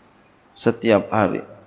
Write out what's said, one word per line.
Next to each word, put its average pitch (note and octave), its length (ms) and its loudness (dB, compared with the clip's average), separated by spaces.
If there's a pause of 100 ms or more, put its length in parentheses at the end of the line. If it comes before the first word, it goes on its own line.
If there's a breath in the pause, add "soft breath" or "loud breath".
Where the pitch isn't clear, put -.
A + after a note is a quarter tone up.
(540)
Setiap A2+ 560 0
hari. G#2 320 -2 (240)